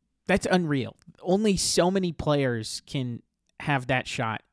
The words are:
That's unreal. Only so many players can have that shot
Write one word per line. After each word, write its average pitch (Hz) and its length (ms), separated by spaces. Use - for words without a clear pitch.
That's 185 240
unreal. 147 460
Only 196 360
so - 340
many 185 220
players 131 720
can 123 360
have 131 280
that 127 200
shot 110 460